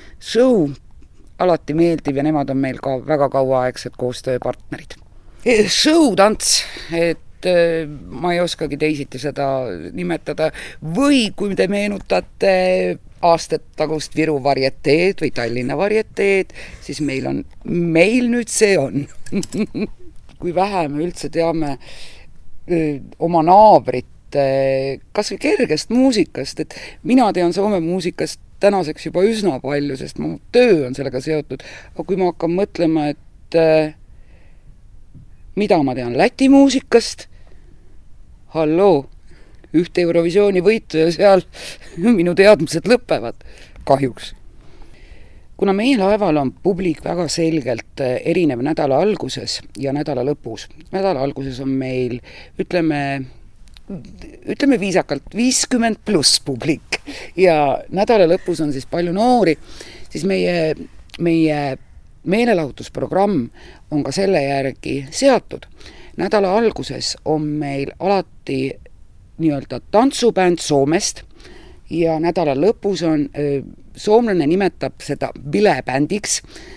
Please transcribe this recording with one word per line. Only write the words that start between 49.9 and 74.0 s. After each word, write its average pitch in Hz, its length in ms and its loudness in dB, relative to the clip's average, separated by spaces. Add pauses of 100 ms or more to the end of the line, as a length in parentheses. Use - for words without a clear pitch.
nädala 143 320 -4
lõpus. 131 420 -6 (220)
Nädala 190 360 -2
alguses 135 360 -6
on 135 120 -4
meil, 127 460 -2 (360)
ütleme, 156 460 -2 (1400)
ütleme 277 340 2
viisakalt, 165 540 -2
viiskümmend 233 720 0
pluss 175 380 2
publik 139 600 -4 (320)
ja 156 540 4
nädala 202 420 4
lõpus 175 320 0
on 147 120 -2
siis 135 140 -6
palju 175 280 -2
noori, 208 420 4 (500)
siis 156 200 -8
meie, 175 480 0 (400)
meie 160 460 2 (600)
meelelahutusprogramm 165 1200 0 (400)
on 151 160 -4
ka 139 100 -6
selle 190 300 0
järgi 139 540 -4 (100)
seatud. - 580 0 (500)
Nädala 196 380 0
alguses 196 680 -2
on 156 280 0
meil 139 440 -4
alati 180 640 -2 (720)
nii-öelda 139 540 -2
tantsubänd 202 680 2
Soomest 147 640 0 (640)
ja 165 320 0
nädala 165 380 0
lõpus 185 480 0
on, 156 260 0
öö, 143 300 -2 (300)
soomlane 208 560 2